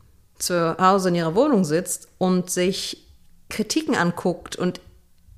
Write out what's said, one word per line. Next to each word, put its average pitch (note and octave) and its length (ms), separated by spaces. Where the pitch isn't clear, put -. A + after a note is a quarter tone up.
zu E3+ 400
Hause F#3 300
in F3 60
ihrer E3 200
Wohnung B3+ 300
sitzt D#3+ 420
und F#3 320
sich - 560
Kritiken D#4 460
anguckt. F3 600
Und F3+ 260